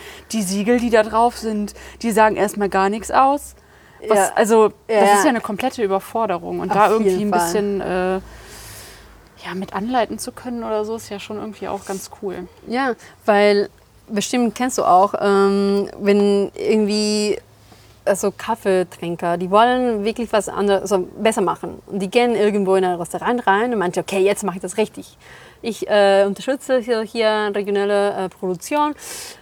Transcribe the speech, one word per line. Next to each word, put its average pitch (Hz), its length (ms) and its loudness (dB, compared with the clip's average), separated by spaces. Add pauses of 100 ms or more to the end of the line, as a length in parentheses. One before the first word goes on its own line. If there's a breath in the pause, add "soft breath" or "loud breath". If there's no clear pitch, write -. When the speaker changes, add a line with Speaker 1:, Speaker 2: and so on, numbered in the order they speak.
(320 loud breath)
Speaker 1:
Die 220 100 -2
Siegel, 202 380 0
die 233 100 -2
da 220 120 4
drauf 220 360 0
sind, 214 360 -6 (280 loud breath)
die 233 80 -2
sagen 214 260 4
erstmal 202 320 -2
gar 190 220 2
nichts 214 200 -6
aus.“ 269 440 0 (520 soft breath)
Was, 214 120 4
Speaker 2:
Ja. 185 160 2
Speaker 1:
also, 214 340 4 (180)
das 202 220 4
Speaker 2:
Ja. 202 60 8
Speaker 1:
ist 196 100 4
ja 302 60 6
eine 233 100 0
komplette 240 420 -6
Überforderung. 190 800 -2
Und 180 100 -4
Speaker 2:
Auf 185 60 0
Speaker 1:
da 202 140 6
irgendwie 208 220 2
Speaker 2:
jeden 202 220 0
Speaker 1:
ein 175 60 4
Speaker 2:
Fall. - 0 -
Speaker 1:
bisschen, 202 400 -2
äh, 185 400 -2 (1200 loud breath)
ja, 175 100 -8
mit 190 200 -8
anleiten 220 440 -2
zu - 140 -10
können 240 320 -10
oder 214 200 -2
so, 220 120 -6
ist 226 120 -14
ja 202 120 -10
schon 214 180 -10
irgendwie 202 300 -10
auch 196 160 -8
ganz 190 260 -10 (120)
cool. 180 260 -8 (180)
Speaker 2:
Ja, 240 280 -2 (300 loud breath)
weil 208 440 4 (400)
bestimmt 226 460 -2
kennst 247 240 -2
du - 60 0
auch, 185 360 6
ähm, 196 680 2 (120)
wenn 202 540 2
irgendwie, 208 840 0 (640 soft breath)
also 196 320 0
Kaffeetrinker, 180 1000 -2
die 180 140 -4
wollen 233 540 4
wirklich 220 280 -4
was 214 160 0
anderes, 196 340 0
also 190 260 0 (100)
besser 220 240 0
machen. 170 440 -4
Und 196 140 -6
die 190 80 -4
gehen 240 260 2
irgendwo 202 420 2
in 190 80 2
eine 180 140 -2
Rösterei 180 380 -4 (100)
rein 220 260 2
und 220 60 -2
meinen, 180 180 -2
„Okay, 190 240 -4
jetzt 202 240 2
mache 180 120 -6
ich 196 60 -12
das 180 160 -8
richtig. - 380 -6 (460 loud breath)
Ich, - 260 -6
äh, 196 380 6
unterstütze 254 520 -2
hier, 226 240 -2
hier 214 520 0
regionale, 202 720 0
äh, - 20 -6
Produktion.“ 294 640 -4 (480 loud breath)